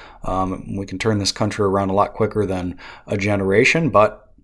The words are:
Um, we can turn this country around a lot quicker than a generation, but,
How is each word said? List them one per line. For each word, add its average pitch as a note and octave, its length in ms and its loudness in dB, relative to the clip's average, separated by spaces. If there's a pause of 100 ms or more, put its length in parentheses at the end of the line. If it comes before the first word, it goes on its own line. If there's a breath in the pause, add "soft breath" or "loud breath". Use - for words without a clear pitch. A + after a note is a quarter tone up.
(240 loud breath)
Um, F#2 520 -4
we G2 120 -8
can F#2+ 100 -10
turn A2 220 0
this G2 120 -2
country G#2 340 -2
around G2 240 2
a F#2+ 40 0
lot G2+ 200 2
quicker G#2 320 0
than F2+ 340 -4 (260 loud breath)
a - 120 -4
generation, G#2 720 2
but, G#2 440 2 (100)